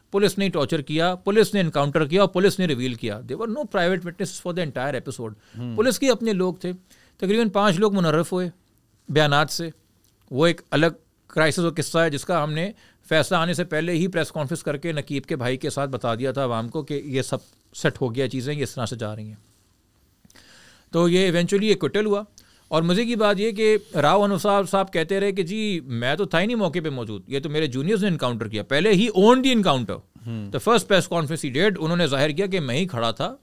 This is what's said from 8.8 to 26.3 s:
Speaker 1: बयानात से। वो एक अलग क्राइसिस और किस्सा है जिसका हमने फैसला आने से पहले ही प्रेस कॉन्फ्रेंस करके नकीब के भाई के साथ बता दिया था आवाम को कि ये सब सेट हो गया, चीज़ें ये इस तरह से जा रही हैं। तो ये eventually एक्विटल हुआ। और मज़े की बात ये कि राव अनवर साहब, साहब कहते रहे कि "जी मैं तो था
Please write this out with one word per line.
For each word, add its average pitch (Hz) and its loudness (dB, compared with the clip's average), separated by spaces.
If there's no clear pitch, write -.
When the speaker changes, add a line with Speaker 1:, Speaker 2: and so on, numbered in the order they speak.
Speaker 1:
बयानात 147 4
से। 165 -8
वो 139 2
एक 170 0
अलग 160 2
क्राइसिस 160 2
और 170 0
किस्सा 160 0
है 165 2
जिसका 151 -2
हमने 156 -4
फैसला 160 2
आने 170 0
से 175 -2
पहले 165 -2
ही 175 0
प्रेस 170 -4
कॉन्फ्रेंस 156 -6
करके 151 -4
नकीब 139 -6
के 165 -6
भाई 127 -2
के 139 -6
साथ 139 -4
बता 120 -4
दिया 127 -2
था 139 -4
आवाम 117 -2
को 151 -6
कि 147 -8
ये 135 -4
सब - -6
सेट - -2
हो 131 0
गया, 123 -2
चीज़ें 131 -6
ये 147 -4
इस 117 -4
तरह 123 -4
से 120 -8
जा 107 -6
रही 107 -12
हैं। 107 -18
तो 170 4
ये 185 4
eventually 196 2
एक्विटल 196 0
हुआ। 208 0
और 160 2
मज़े 180 2
की 233 -2
बात 208 2
ये 220 0
कि 214 4
राव 165 4
अनवर 202 2
साहब, 202 2
साहब 190 0
कहते 180 -2
रहे 202 0
कि 190 -2
"जी 196 -4
मैं 123 -2
तो 202 0
था 170 0